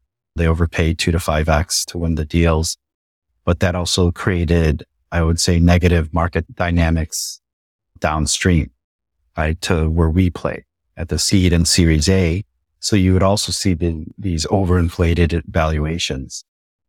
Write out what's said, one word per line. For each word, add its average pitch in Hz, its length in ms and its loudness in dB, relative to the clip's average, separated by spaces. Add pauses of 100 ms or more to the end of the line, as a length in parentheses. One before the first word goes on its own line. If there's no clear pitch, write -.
(360)
They 85 120 0
overpay 80 480 0
two - 160 -2
to 82 80 0
five 78 300 -2
X 78 360 0
to - 120 -12
win 82 180 -2
the 78 100 -2
deals. 82 520 0 (680)
But 87 160 0
that 87 140 2
also 87 360 0
created, 82 720 0 (280)
I 85 120 -2
would 82 160 0
say, 87 200 2
negative 85 540 2
market 85 420 -2
dynamics 82 840 -2 (580)
downstream, 76 720 0 (680)
right, 80 240 -2
to 80 280 0
where 82 200 2
we 90 200 2
play - 360 -8 (320)
at 85 120 -8
the 80 80 -4
seed 92 360 2
and 85 140 2
Series 80 420 2
A. 95 340 0 (380)
So - 140 -2
you 92 180 4
would 92 100 2
also 98 280 0
see - 220 -2
the, 82 320 -4 (120)
these 85 300 -4
overinflated 87 1000 0
valuations 78 960 -4 (460)